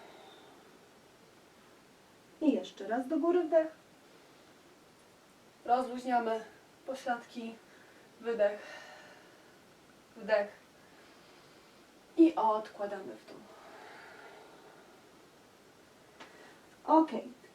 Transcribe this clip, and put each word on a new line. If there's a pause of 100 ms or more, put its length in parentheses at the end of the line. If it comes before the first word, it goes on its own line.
(2500)
I
jeszcze
raz
do
góry
wdech. (2000)
Rozluźniamy (420)
pośladki. (680)
Wydech. (1600)
Wdech. (1700)
I
odkładamy
w
dół. (3500)
Ok, (440)